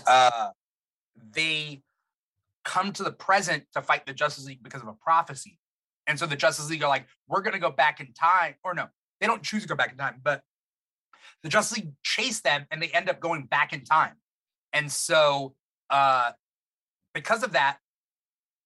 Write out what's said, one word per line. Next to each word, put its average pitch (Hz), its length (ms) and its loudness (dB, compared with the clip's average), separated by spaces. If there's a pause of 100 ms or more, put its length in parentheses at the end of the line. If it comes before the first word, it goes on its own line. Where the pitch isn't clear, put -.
uh, 123 460 6 (640)
they 151 640 -6 (840)
come 190 300 -2
to 196 100 -8
the 160 80 -4
present 180 640 0
to 190 80 -4
fight 151 240 0
the 135 80 -10
Justice 139 320 -4
League 131 180 -18
because 127 180 -16
of 113 60 -16
a 110 60 -14
prophecy. 160 640 -2 (480)
And 151 120 -2
so 170 80 -2
the 151 80 -4
Justice 151 340 0
League 156 140 -4
are 147 60 2
like, 135 180 0 (200)
"We're 180 140 -2
gonna 196 180 -4
go 165 120 -2
back 151 280 2
in 135 140 -18
time," 165 500 2
or 180 120 -6
no, 135 140 -6 (300)
they 202 80 2
don't 220 160 0
choose 214 200 -6
to - 40 -14
go 151 80 -4
back 127 160 0
in 131 60 -20
time, 131 260 -6
but 143 200 -2 (1000)
the 156 60 -8
Justice 214 300 2
League 160 140 -12 (100)
chase 220 380 -4
them 143 300 0
and 156 100 -8
they 165 80 -4
end 175 200 0
up - 100 -4
going 165 260 -4
back 143 280 0
in 143 100 -12
time. 156 360 2 (540)
And 147 180 -2
so, 143 640 2 (340)
uh, 131 440 2 (800)
because 220 300 -2
of 226 100 -4
that, 143 260 2 (880)